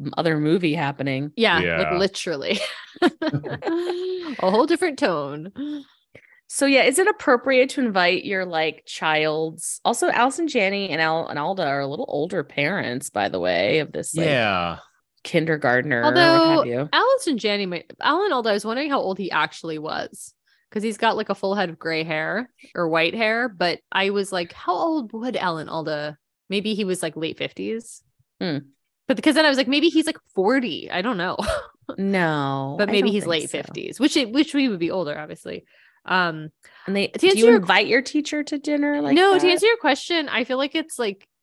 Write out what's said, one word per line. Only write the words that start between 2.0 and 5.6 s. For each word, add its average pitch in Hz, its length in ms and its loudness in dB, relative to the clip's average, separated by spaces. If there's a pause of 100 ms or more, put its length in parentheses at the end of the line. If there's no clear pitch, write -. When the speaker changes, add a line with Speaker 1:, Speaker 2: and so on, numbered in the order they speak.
Speaker 2:
<laughs> - 0 - (300)
A 349 1200 -4
whole 226 140 4
different 320 340 -2
tone. 156 520 -2 (960)